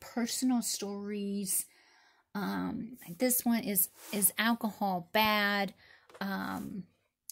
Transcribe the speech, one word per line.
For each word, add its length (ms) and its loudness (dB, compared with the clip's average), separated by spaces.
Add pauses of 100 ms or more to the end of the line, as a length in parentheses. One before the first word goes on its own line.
personal 600 0
stories. 1040 -4 (680)
Um, 640 -4 (200)
this 260 2
one 200 2
is, 240 2 (240)
is 260 2
alcohol 760 2
bad? 600 4 (480)
Um, 640 -6 (480)